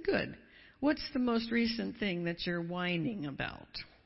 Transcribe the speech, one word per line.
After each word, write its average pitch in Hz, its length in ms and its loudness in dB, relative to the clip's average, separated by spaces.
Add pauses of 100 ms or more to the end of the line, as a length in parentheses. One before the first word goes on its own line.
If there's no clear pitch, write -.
"Good. - 320 2 (440)
What's 302 340 2
the 269 40 2
most 233 320 2
recent 226 460 0
thing 175 280 0
that 170 220 -2
you're 175 140 0
whining 175 640 0
about?" - 580 -8 (240)